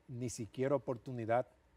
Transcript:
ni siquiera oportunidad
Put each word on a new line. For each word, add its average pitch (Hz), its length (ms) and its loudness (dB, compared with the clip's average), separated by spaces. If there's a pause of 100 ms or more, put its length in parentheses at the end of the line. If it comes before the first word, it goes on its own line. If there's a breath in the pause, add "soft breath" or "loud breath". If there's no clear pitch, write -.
ni 123 220 -4
siquiera 131 460 0
oportunidad 120 680 0 (300)